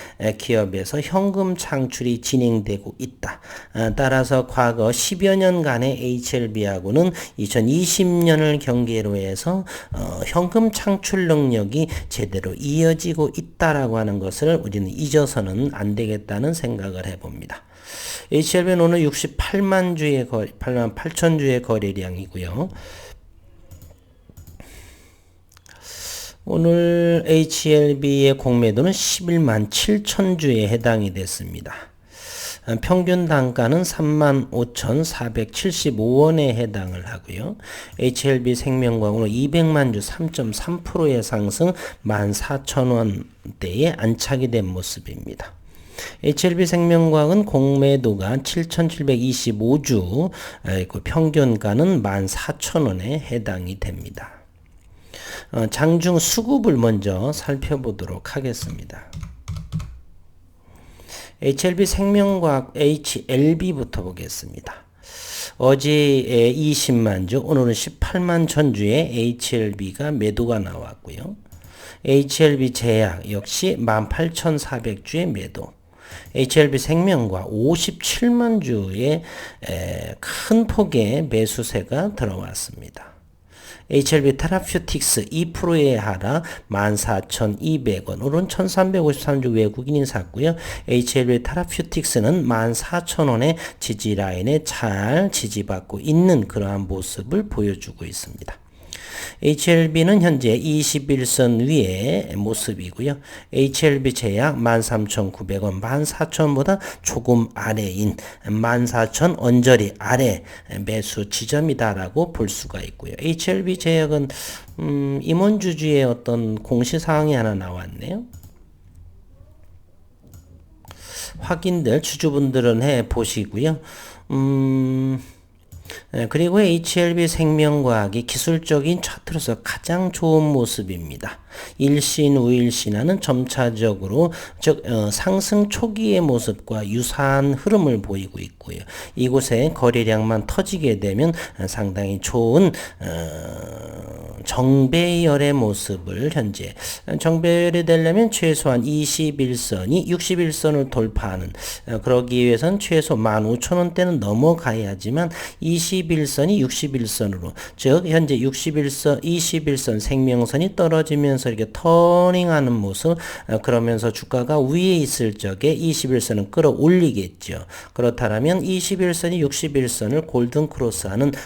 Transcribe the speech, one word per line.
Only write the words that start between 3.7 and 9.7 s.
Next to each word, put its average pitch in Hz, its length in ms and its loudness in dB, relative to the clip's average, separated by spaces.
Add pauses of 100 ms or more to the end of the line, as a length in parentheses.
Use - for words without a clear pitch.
아, 110 240 0
따라서 131 500 2
과거 120 460 2
십여 190 440 0
년간의 143 680 2
에이치엘비하고는 120 1120 0 (260)
이천이십 135 680 0
년을 160 520 4
경계로 113 580 -2
해서, 98 480 -4 (280)